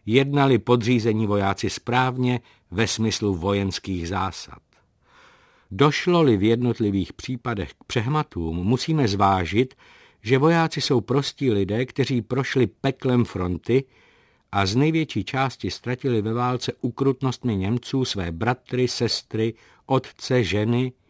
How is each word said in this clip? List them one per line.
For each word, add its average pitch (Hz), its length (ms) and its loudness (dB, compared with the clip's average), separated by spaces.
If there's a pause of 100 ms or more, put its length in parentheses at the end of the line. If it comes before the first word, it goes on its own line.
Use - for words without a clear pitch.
jednali 135 520 4
podřízení 113 680 0
vojáci 98 440 0
správně 127 720 -2 (300)
ve 104 160 0
smyslu 107 480 -2
vojenských 95 720 -4
zásad. 95 500 -8 (1120)
Došlo-li 147 680 4
v 92 60 0
jednotlivých 110 720 0
případech 117 600 -8
k - 120 -20
přehmatům, 110 720 -4
musíme 127 520 0
zvážit, 98 680 2 (480)
že 123 160 2
vojáci 165 420 2
jsou 131 200 2
prostí 135 500 -2
lidé, 101 360 0
kteří 117 360 -2
prošli 127 440 0
peklem 127 580 0
fronty 95 600 -2 (680)
a 98 140 2
z 95 100 0
největší 151 480 0
části 131 460 -4
ztratili 120 520 -2
ve 110 100 -2
válce 123 480 -2
ukrutnostmi 127 760 -2
Němců 120 480 -2
své 90 280 -4
bratry, 120 560 -2
sestry, 113 680 -4 (320)
otce, 127 580 -2
ženy, 117 480 0 (180)